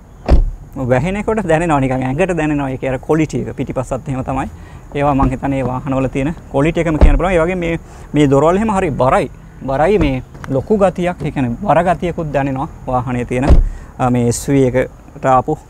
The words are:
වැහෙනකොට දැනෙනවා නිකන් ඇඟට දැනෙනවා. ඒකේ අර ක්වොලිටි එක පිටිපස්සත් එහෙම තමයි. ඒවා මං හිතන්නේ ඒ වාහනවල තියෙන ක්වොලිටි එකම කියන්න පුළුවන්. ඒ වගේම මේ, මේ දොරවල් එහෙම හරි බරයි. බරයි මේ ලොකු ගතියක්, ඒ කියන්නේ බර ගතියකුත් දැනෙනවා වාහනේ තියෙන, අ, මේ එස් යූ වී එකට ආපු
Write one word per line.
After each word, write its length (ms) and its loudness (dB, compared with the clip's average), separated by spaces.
වැහෙනකොට 720 0
දැනෙනවා 320 2
නිකන් 220 0
ඇඟට 340 0
දැනෙනවා. 320 0
ඒකේ 220 -4
අර 80 -2
ක්වොලිටි 420 0
එක 160 -8
පිටිපස්සත් 520 -6
එහෙම 160 -6
තමයි. 260 -4
ඒවා 200 0
මං 160 2
හිතන්නේ 300 -4
ඒ 60 -4
වාහනවල 400 -4
තියෙන 280 -4
ක්වොලිටි 300 0
එකම 160 -2
කියන්න 200 6
පුළුවන්. 160 0
ඒ 80 2
වගේම 180 0
මේ, 200 -4
මේ 180 4
දොරවල් 260 4
එහෙම 140 0
හරි 200 0
බරයි. 400 0
බරයි 320 2
මේ 240 0
ලොකු 280 0
ගතියක්, 460 0
ඒ 60 -2
කියන්නේ 320 -2
බර 200 2
ගතියකුත් 500 -2
දැනෙනවා 360 -2
වාහනේ 380 -2
තියෙන, 240 0
අ, 120 2
මේ 180 2
එස් 200 -2
යූ 60 2
වී 120 4
එකට 580 -4
ආපු 340 2